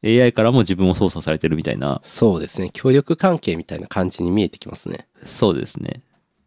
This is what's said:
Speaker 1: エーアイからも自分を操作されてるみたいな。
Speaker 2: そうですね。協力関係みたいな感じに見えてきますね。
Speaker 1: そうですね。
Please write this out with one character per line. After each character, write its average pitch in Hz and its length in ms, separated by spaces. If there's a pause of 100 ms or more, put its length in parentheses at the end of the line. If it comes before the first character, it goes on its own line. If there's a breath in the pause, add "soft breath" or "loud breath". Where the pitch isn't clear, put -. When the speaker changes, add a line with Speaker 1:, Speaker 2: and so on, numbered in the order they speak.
Speaker 1:
エ 113 160
ー 127 60
ア - 20
イ 117 60
か 110 100
ら 113 80
も 127 100
自 95 140
分 92 140
を 92 60
操 92 160
作 78 120
さ 78 80
れ 78 80
て 82 100
る 80 80
み 80 60
た 76 80
い 50 80
な。 67 260
Speaker 2:
そ - 320
う 80 40
で - 80
す - 120
ね。 90 120
協 - 180
力 143 260
関 180 220
係 85 180
み 85 80
た 80 120
い 85 40
な 90 60
感 92 240
じ - 120
に 87 80
見 101 120
え 85 60
て - 100
き - 100
ま - 60
す - 140
ね。 - 180 (180)
Speaker 1:
そ - 280
う 69 60
で - 80
す - 140
ね。 - 220 (440)